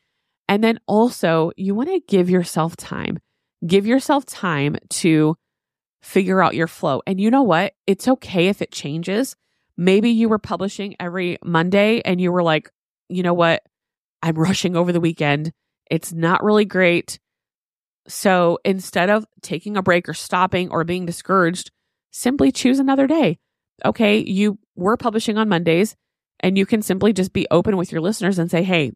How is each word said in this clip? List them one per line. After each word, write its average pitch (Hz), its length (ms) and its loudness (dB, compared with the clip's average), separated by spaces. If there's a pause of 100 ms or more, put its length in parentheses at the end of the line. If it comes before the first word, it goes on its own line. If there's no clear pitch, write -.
(480)
And 208 140 2
then 226 240 2
also 185 720 0
you 196 180 -4
wanna 320 320 -2
give 180 240 2
yourself 170 460 -2
time. - 420 -10 (480)
Give 196 200 2
yourself 269 400 0
time 151 500 -4 (140)
to 156 460 2 (640)
figure 190 400 0
out 165 120 2
your 160 140 -2
flow. 143 380 -4
And 190 140 -4
you 214 100 2
know 269 120 4
what? 185 320 2 (120)
It's 190 200 -2
okay 190 420 0
if 202 140 -2
it - 80 -8
changes. 170 640 -6 (420)
Maybe 196 340 4
you 226 180 2
were 214 100 2
publishing 196 640 -8
every 175 440 -6
Monday 196 600 2
and 180 160 -2
you 180 100 0
were 180 120 0
like, 156 280 0 (380)
"You 180 140 -4
know 175 120 2
what? 170 280 2 (600)
I'm 160 140 0
rushing 180 400 0
over 175 160 0
the 170 80 0
weekend. 156 520 -2 (380)
It's 165 220 -4
not 165 320 0
really 214 200 4
great." 180 540 0 (880)
So 175 560 2
instead 190 460 0
of 214 160 0 (160)
taking 208 340 -8
a 190 60 -2
break 180 260 2
or 170 60 -8
stopping 185 560 -2
or 160 140 -2
being 180 220 -4
discouraged, 180 640 -2 (400)
simply 269 400 0
choose 262 260 2
another 269 300 2
day. 294 300 2 (460)
Okay, 214 340 2
you 202 400 0 (180)
were 202 200 0
publishing 220 400 -2
on 220 120 0
Mondays, 170 480 0 (440)
and 190 160 0
you 196 80 2
can 214 180 0
simply 202 300 0
just 185 200 -2
be 190 180 -2
open 190 260 2
with 180 140 -4
your 165 100 -4
listeners 196 380 -2
and 170 120 0
say, 170 120 0
"Hey, 170 340 0